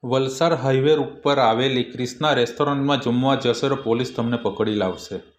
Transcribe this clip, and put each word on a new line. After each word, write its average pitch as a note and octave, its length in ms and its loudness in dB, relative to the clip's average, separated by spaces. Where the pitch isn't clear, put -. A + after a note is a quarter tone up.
વલસાડ C3+ 500 0
હાઈવે C3+ 400 2
ઉપર C#3+ 460 0
આવેલી B2 440 2
ક્રિષ્ના B2+ 500 -2
રેસ્ટોરન્ટમાં C#3 680 0
જમવા B2 360 2
જશો C3 340 0
તો C3+ 80 0
પોલીસ A#2+ 340 -2
તમને A#2+ 260 -2
પકડી G#2+ 380 -2
લાવશે. F#2 420 -4